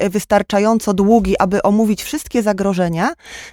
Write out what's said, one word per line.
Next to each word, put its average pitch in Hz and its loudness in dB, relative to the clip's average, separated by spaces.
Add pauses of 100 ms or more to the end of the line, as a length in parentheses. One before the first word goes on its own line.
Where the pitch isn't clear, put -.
(100)
wystarczająco 208 0
długi, 196 2
aby 196 0
omówić 208 2
wszystkie - -4
zagrożenia. 190 0 (400)